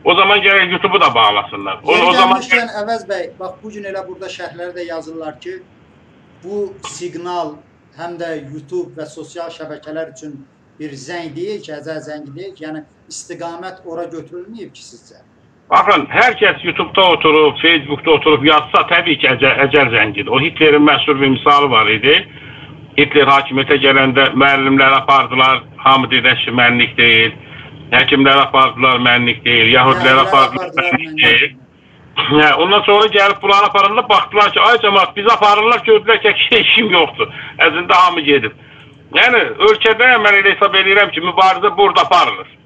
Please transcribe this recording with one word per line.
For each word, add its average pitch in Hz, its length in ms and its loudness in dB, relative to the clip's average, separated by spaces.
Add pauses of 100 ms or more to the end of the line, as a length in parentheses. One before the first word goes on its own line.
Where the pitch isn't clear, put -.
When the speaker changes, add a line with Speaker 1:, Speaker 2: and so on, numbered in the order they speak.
Speaker 1:
O 170 120 2
zaman 202 240 2
gərək 196 320 2
YouTube-u 185 300 -2
da 139 140 0
bağlasınlar. 101 680 -2
O, - 80 -2
Speaker 2:
Yeri - 140 2
Speaker 1:
o 180 80 2
zaman - 260 2
Speaker 2:
gəlmişkən, 233 320 -4 (100)
Əvəz 214 280 -6
bəy, 180 160 -6 (140)
bax, 185 240 -12
bu 214 80 -16
gün 202 200 -14
elə 190 160 -10
burada 185 300 -16
şərhləri 175 400 -14
də 175 100 -10
yazırlar 160 520 -14
ki, 185 180 -16 (880)
bu 202 300 -8 (140)
siqnal 170 680 -10 (400)
həm 170 240 -14
də 170 80 -8 (240)
YouTube 151 440 -12
və 156 80 -12
sosial 165 460 -16
şəbəkələr 156 640 -14
üçün 143 240 -18 (400)
bir 151 160 -14
zəng 160 400 -14
deyil 196 260 -10
ki, 151 140 -14
əcəl 151 320 -12
zəng 147 240 -16
deyil 180 240 -16
ki, 156 140 -20
yəni 156 160 -14 (260)
istiqamət 170 760 -16
ora 165 220 -10
götürülməyib 175 640 -18
ki, - 160 -20
sizcə? - 320 -20 (520)
Speaker 1:
Baxın, 185 300 2 (100)
hər 226 240 2
kəs 180 320 0
YouTube-da 180 360 -2 (100)
oturub, 156 480 2
Facebook-da 151 500 -2
oturub 151 320 2
yazsa, 170 460 2
təbii 165 260 0
ki, 135 160 -2
əcəl, 131 220 0 (100)
əcəl 135 300 2
zəngidir. 104 340 -4
O 123 160 -2
Hitlerin 151 400 2
məşhur 143 380 2
bir 139 100 2
misalı 143 400 2
var 107 160 2
idi. 110 280 2 (840)
Hitler 143 340 2
hakimiyyətə 135 540 0
gələndə 135 400 2 (100)
müəllimləri 135 640 2
apardılar, 131 640 2 (160)
hamı 131 340 2
dedi 127 300 2
ki, - 180 -4
mənlik 120 380 0
deyil. 113 340 2 (640)
Həkimləri 139 560 2
apardılar, 127 580 2
mənlik 120 380 0
deyil. 117 320 0
Yəhudləri 131 340 2
Speaker 2:
Yəhudləri 135 140 4
Speaker 1:
apardılar, 180 420 0
Speaker 2:
apardılar, 131 240 -4
Speaker 1:
mənlik 160 160 -4
Speaker 2:
mənlik 156 160 -4
Speaker 1:
deyil. 156 160 2
Speaker 2:
deyil. 143 180 -4 (840)
Speaker 1:
Hə, 151 120 4 (120)
ondan 202 240 0
sonra 208 260 4
gəlib 202 260 2
bunları 196 300 2
aparanda 202 380 0
baxdılar 202 420 2
ki, - 80 -2
ay 226 240 4
cəmaat, 196 320 0
bizi 208 220 2
aparırlar, 214 500 2
gördülər 214 340 2
ki, 208 160 0 (140)
heç 220 240 2
kim 220 240 0
yoxdur. - 320 -4 (320)
Əslində 175 400 2
hamı 170 240 0
gedib. 131 320 0 (560)
Yəni, 226 300 2 (260)
ölkədə 220 480 2
mən 208 240 2
elə 196 140 2
hesab 196 180 0
edirəm 196 400 2
ki, 160 160 -6
mübarizə 190 460 0
burada 190 260 2
aparılır. 160 440 0 (180)